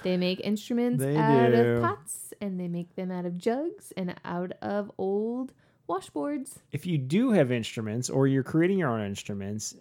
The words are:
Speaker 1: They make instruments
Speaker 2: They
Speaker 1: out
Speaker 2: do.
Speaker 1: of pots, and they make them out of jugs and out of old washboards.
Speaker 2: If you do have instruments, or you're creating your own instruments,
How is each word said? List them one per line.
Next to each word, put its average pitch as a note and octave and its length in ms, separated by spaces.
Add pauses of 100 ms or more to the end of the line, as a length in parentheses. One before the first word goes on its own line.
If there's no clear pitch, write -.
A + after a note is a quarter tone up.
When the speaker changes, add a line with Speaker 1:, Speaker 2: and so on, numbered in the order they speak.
Speaker 1:
They F#3 120
make F3+ 240
instruments A#3+ 640
Speaker 2:
They C#3+ 140
Speaker 1:
out B2 340
Speaker 2:
do. A#2+ 60
Speaker 1:
of A#2+ 240
pots, - 580
and G3 180
they F3+ 100
make F3 280
them F#3 160
out F3+ 140
of F3 100
jugs C#4+ 600
and F3+ 180 (100)
out F3+ 280 (100)
of G#3 340
old A3 560 (360)
washboards. D4 680 (120)
Speaker 2:
If - 160
you F3 100
do E3+ 360
have D3+ 180
instruments, A#2 580
or C3+ 180
you're C3+ 180
creating F3 340
your E3 120
own A2 140
instruments, G2+ 760